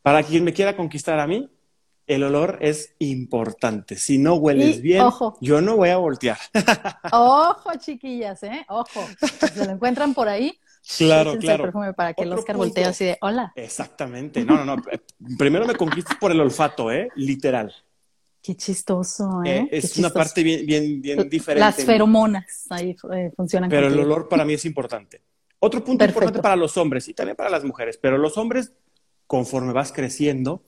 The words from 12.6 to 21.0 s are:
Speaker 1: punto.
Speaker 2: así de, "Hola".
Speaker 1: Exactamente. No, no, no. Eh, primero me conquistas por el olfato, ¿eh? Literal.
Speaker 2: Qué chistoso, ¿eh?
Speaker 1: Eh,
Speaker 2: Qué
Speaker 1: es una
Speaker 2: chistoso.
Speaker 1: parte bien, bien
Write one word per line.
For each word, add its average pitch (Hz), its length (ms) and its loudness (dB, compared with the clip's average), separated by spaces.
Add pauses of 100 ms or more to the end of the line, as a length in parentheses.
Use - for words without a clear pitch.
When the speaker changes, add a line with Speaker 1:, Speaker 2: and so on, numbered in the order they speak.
Speaker 1:
punto. 180 60 0
Speaker 2:
así 185 120 -6
de, 180 160 -2
"Hola". 214 380 -4
Speaker 1:
Exactamente. 131 880 -8
No, 151 180 2
no, 135 140 -4
no. - 120 -6
Eh, - 100 -8 (380)
primero 156 300 2
me 233 80 -2
conquistas 165 420 -2
por 196 140 2
el 165 80 4
olfato, 139 540 0
¿eh? 202 220 -2
Literal. 131 580 -2 (680)
Speaker 2:
Qué 180 140 -8
chistoso, 185 880 -4
¿eh? 185 200 0
Speaker 1:
Eh, 294 60 -4
Speaker 2:
Qué - 100 -2
Speaker 1:
es - 40 -4 (140)
una 175 100 2
Speaker 2:
chistoso. 160 60 -2
Speaker 1:
parte 165 300 0
bien, 160 220 0
bien 151 360 0 (180)